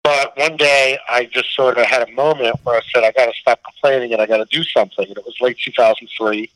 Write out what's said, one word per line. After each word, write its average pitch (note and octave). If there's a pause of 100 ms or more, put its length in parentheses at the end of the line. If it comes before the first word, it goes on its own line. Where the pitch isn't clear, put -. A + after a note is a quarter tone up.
But C#3
one D3+
day C#3 (120)
I A#2+
just B2
sort B2+
of A#2
had A#2+
a A2+
moment C3+
where A#2
I A2 (100)
said, A#2
"I A2
gotta A#2+
stop -
complaining B2+
and A2
I A2
gotta A2
do E3
something." G2+
And G2
it G2+
was -
late B2+
two -
thousand A2+ (100)
three G#2+